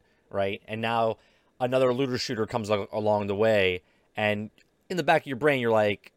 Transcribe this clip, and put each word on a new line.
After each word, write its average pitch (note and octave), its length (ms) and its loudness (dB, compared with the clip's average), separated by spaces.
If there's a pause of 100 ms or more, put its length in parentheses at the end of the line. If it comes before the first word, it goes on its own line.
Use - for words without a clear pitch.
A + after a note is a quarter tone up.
(300)
right? G2 360 -4
And A2 140 -8
now A2+ 380 0 (420)
another B2+ 340 2
looter B2+ 240 -2
shooter A2 280 -4
comes A2 220 -6
al-, G2+ 240 0
along G#2 360 0
the G2+ 80 -2
way, G2+ 460 2 (340)
and G#2 340 -2 (400)
in F#3 60 -6
the E3 60 0
back D#3 200 2
of - 40 -20
your C3+ 100 -6
brain, C#3 240 2
you're A#2 100 0
like, G#2+ 460 0